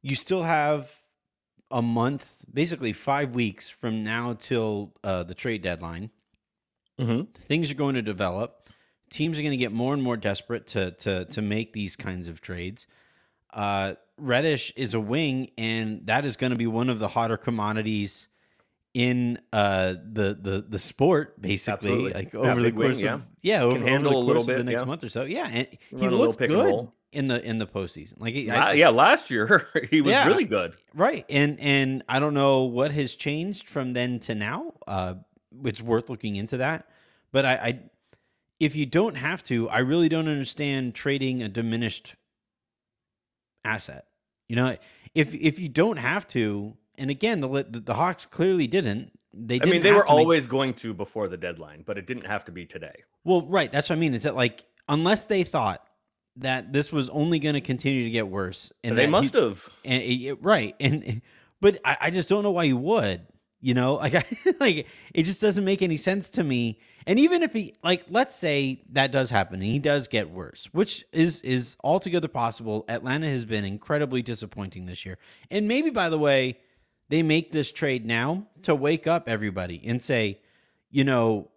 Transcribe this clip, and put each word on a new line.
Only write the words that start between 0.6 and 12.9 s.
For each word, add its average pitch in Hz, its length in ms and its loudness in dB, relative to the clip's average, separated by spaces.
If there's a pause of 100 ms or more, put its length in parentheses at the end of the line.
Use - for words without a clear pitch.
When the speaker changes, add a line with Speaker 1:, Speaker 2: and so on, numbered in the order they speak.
Speaker 1:
a 127 120 -2
month, 120 720 -2
basically 139 400 -2
five 139 420 -2
weeks 113 340 -2
from 110 360 -6
now 117 340 -4
till, 107 540 -4 (100)
uh, 92 200 -2
the 87 100 -12
trade 110 280 -6
deadline. 87 480 -6 (880)
Speaker 2:
Mm-hmm. 120 260 0 (100)
Speaker 1:
Things 156 360 -2
are 139 60 -8
going 139 200 0
to 123 60 0
develop. 101 680 -4 (400)
Teams 156 280 -4
are 147 60 -4
gonna 147 140 -2
get 120 160 -2
more 123 200 0
and 143 80 -2
more 123 140 0
desperate 104 520 -4
to, 95 240 -2
to, 92 340 -4
to 107 160 -8
make 107 320 -4
these 101 240 -8
kinds 90 320 -10
of 82 100 -14
trades. 92 480 -10 (640)